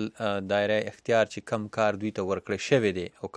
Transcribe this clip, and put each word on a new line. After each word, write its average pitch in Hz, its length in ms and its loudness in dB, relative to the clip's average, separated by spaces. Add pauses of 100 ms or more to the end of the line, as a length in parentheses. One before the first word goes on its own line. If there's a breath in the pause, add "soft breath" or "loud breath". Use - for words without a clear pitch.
آه، 104 360 -4 (100)
دایره 104 280 2 (120)
اختیار 113 420 2
چې - 180 -12
کم 107 160 -4 (120)
کار 107 240 2
دوی 107 160 -2
ته 101 100 0
ورکړی 95 400 -2
شوی 113 300 4
دی 87 100 -6 (120)
او 95 160 -6